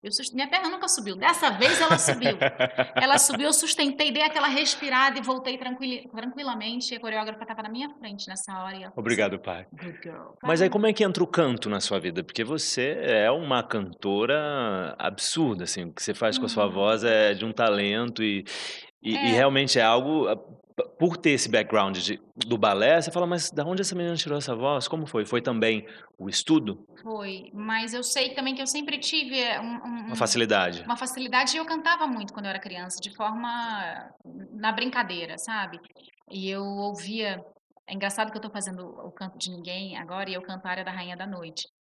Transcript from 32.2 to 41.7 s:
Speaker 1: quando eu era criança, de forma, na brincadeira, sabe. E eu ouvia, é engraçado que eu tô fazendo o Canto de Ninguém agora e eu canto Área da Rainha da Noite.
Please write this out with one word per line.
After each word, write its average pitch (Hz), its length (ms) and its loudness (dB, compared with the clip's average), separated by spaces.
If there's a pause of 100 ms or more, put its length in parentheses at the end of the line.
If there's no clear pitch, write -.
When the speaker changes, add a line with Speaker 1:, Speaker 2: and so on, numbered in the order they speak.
Speaker 1:
quando 208 120 -8
eu 196 60 -4
era 190 80 -6
criança, 180 420 -10
de 202 140 -10
forma, 226 920 -6 (440)
na 220 180 0
brincadeira, 214 640 -2
sabe. 196 420 -6 (520)
E 190 180 -6
eu 196 140 -4
ouvia, 202 760 -6 (480)
é - 60 -12
engraçado 196 380 -2
que 220 60 -10
eu 214 40 -8
tô 214 80 -10
fazendo 196 360 -8
o - 260 -14
Canto 185 260 -12
de 185 120 -6
Ninguém 180 480 -10
agora 180 320 -8
e 190 40 -4
eu 185 80 -6
canto 185 260 -10
Área 185 160 -4
da 185 80 -8
Rainha 180 260 -8
da 185 100 -10
Noite. 170 360 -10 (180)